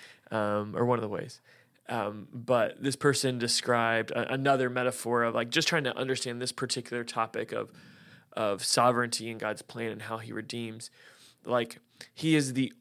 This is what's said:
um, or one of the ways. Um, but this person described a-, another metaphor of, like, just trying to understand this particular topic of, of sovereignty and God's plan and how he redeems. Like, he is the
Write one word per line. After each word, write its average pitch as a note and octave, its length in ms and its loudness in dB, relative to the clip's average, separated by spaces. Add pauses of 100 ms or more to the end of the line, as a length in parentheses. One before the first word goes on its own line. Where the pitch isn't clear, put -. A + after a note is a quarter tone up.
(300)
um, G#2 460 0
or A#2+ 80 2
one A#2+ 140 2
of A2+ 40 -2
the G#2+ 60 -4
ways. G#2 320 -6 (480)
Um, G#2+ 440 -4
but A#2 500 0
this C3 140 -2
person C3 420 2
described A#2 720 2
a-, A#2+ 200 -2
another C3+ 380 2
metaphor B2 540 0
of, A#2 100 2
like, A#2 160 0
just D#3+ 160 2
trying D#3+ 180 2
to B2+ 120 -2
understand B2 440 -4
this B2 120 -4
particular A#2+ 500 -4
topic A2+ 480 -4
of, A2 220 -6 (640)
of G2+ 300 0
sovereignty A#2+ 680 4
and A2+ 100 -8
God's G#2+ 220 -4
plan A#2 280 -6
and G#2+ 120 -8
how A2+ 160 -6
he A2+ 140 -10
redeems. A2+ 580 -8 (540)
Like, A#2 340 0 (360)
he D#3 220 4
is C3+ 160 2
the C3 280 0